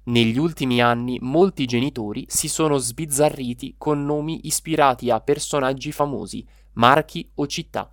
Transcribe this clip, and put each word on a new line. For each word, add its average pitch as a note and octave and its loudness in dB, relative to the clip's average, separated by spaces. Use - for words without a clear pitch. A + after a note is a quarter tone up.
Negli A#2 4
ultimi C3+ 0
anni A#2+ 2
molti D3+ 2
genitori A#2+ -4
si - -4
sono D3 0
sbizzarriti C3+ -2
con D3 -2
nomi D3+ -4
ispirati C#3+ 0
a A2 2
personaggi C#3 -2
famosi, A2 -6
marchi D3 4
o C#3+ -2
città, - -6